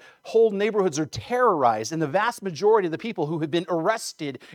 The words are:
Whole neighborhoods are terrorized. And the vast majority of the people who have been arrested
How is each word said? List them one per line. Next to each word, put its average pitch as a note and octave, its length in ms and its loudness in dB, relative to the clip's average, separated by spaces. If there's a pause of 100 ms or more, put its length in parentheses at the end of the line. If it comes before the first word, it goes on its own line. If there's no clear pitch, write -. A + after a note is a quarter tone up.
(240)
Whole A3+ 280 4
neighborhoods G3 480 0
are D#3 60 0
terrorized. C#3 880 2
And D#3+ 80 -2
the D#3 60 0
vast G3+ 340 -2
majority G3 460 2
of D#3 40 -2
the D#3 60 -6
people G3+ 280 -4
who D#3 140 -4
have D3+ 120 -4
been E3+ 180 -2
arrested D#3+ 680 -4 (160)